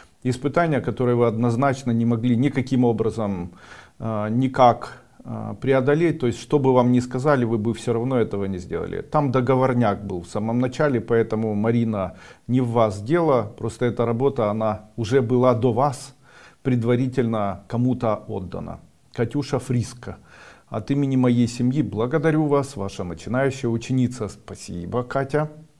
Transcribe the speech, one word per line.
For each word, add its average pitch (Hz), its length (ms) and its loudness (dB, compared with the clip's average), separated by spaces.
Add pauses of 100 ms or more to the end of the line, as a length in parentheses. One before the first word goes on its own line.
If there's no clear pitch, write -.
(220)
испытание, 139 580 0
которое 120 360 0
вы 120 100 4
однозначно 120 640 0
не 117 160 2
могли 117 300 2
никаким 131 480 2
образом, 104 720 -2 (440)
э, 107 320 -4
никак, 131 720 4 (240)
э, 110 340 -8
преодолеть. 147 600 2
То 123 80 0
есть, 113 120 -2
что 151 200 0
бы 131 120 4
вам 123 200 6
ни 123 80 6
сказали, 127 460 0
вы 113 120 0
бы 110 160 0
всё 117 200 -2
равно 120 260 0
этого 101 260 -2
не 95 140 -4
сделали. 85 420 -6
Там 147 300 0
договорняк 123 720 2
был 92 160 -6
в 87 60 -12
самом 113 320 -2
начале, 127 420 0
поэтому, 110 540 0
Марина, 110 580 0 (320)
не 127 160 2
в 120 80 0
вас 110 320 2
дело. 131 560 2
Просто 113 280 -4
эта 117 200 0
работа, 117 460 0
она 110 460 -2
уже 120 240 2
была 123 340 4
до 113 180 2
вас 131 400 -2 (480)
предварительно 120 1080 0
кому-то 120 600 0
отдана. 90 540 -10 (320)
Катюша 135 440 -2
Фриско. - 600 -6 (540)
От 113 200 -4
имени 139 240 0
моей 123 320 4
семьи 127 340 0
благодарю 143 640 0
вас, 143 320 0
ваша 98 260 -6
начинающая 120 640 -2
ученица. 113 580 -2
Спасибо, 90 720 -8
Катя. 139 480 -2 (300)